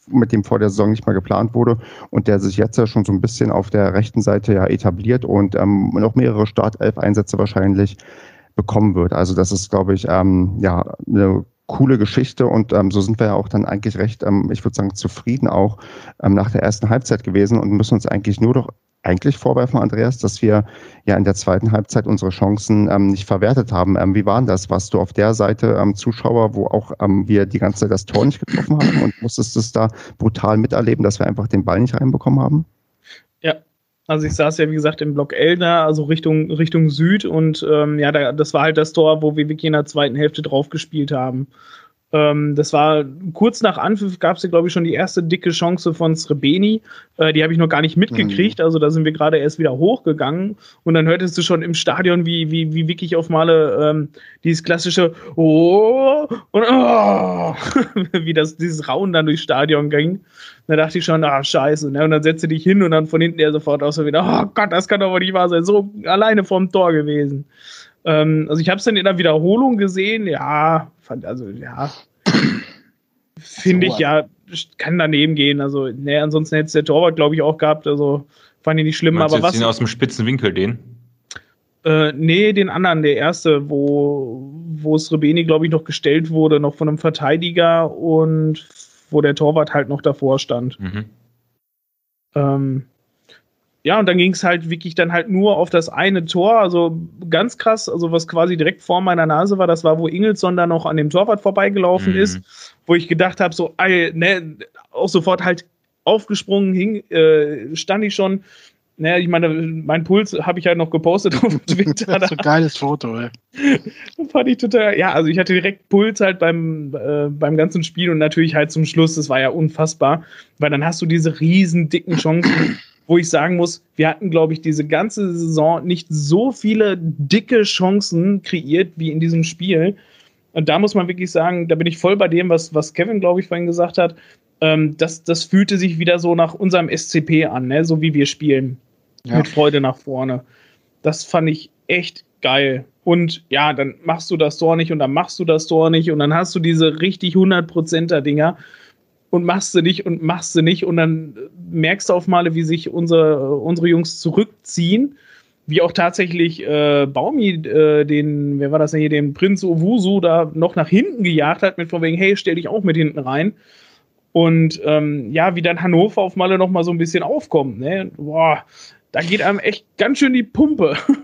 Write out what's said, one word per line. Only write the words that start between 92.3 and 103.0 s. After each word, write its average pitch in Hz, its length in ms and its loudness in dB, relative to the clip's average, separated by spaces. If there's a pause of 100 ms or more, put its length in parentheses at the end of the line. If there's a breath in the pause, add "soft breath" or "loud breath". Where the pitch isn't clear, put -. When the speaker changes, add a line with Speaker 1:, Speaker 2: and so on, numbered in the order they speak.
Speaker 2:
Ähm, 139 520 -2 (960 soft breath)
ja, 180 160 2
und 202 60 2
dann 180 100 2
ging's 180 260 2
halt 175 280 0
wirklich 165 240 -8
dann 170 180 0
halt 170 160 -2
nur 196 300 2
auf 170 100 0
das 165 220 0
eine 180 340 0
Tor, 190 340 2
also 170 400 2 (300)
ganz 175 300 0
krass, 220 300 -2
also 170 240 -4
was 165 140 0
quasi 170 300 0
direkt 160 240 -2
vor 180 220 -2
meiner 175 240 2
Nase 180 320 0
war, 185 80 2
das 165 180 0
war, 160 140 4
wo 165 100 -2
Ingelsson 180 480 0
da 175 100 2
noch 165 200 -2
an 156 100 -2
dem 151 140 0
Torwart 202 320 0
vorbeigelaufen 196 720 0
Speaker 4:
Mhm. 185 40 -2
Speaker 2:
ist, 190 220 -2 (460 loud breath)
wo 170 80 4
ich 170 140 0